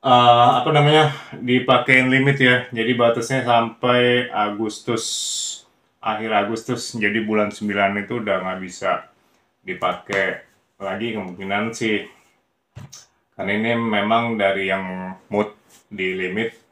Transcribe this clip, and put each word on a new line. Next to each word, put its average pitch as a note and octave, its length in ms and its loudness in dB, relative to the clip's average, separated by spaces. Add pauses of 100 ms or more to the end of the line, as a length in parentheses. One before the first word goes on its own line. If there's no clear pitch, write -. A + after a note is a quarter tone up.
eh, A#2+ 460 8 (100)
apa B2 160 -2
namanya, D3+ 400 4 (240)
dipakein B2+ 720 4
limit C3+ 240 4
ya. B2+ 400 2
Jadi A2+ 240 0
batasnya A#2 480 0
sampai B2 800 2
Agustus, G#2+ 800 -4 (960)
akhir A2 320 -4
Agustus. A2+ 640 -4
Jadi G#2 240 -2
bulan G#2+ 320 0
sembilan G2+ 480 0
itu A#2+ 160 -8
udah G2 240 -4
nggak F#2+ 160 -8
bisa F#2 480 -6 (560)
dipakai F#2+ 800 -4 (400)
lagi G#2 320 -6
kemungkinan G2 560 -6
sih. A2 320 -4 (1400)
Karena G2 160 -4
ini A2+ 240 -2
memang A2+ 560 0
dari G2 320 0
yang F#2 480 -6 (160)
mood G#2 240 -2 (320)
di F#2+ 240 -6
limit F#2+ 480 -6 (120)